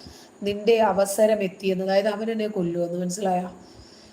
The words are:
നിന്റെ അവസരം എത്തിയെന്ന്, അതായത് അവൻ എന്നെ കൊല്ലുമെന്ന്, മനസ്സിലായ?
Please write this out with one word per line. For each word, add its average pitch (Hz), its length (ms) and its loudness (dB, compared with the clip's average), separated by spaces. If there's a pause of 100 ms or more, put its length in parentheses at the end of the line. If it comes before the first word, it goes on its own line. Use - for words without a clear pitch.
(420)
നിന്റെ 208 360 2
അവസരം 208 640 2
എത്തിയെന്ന്, 185 420 -2
അതായത് 196 240 2
അവൻ 214 220 -4
എന്നെ 214 180 -2
കൊല്ലുമെന്ന്, 175 520 -2
മനസ്സിലായ? 180 500 -2 (640)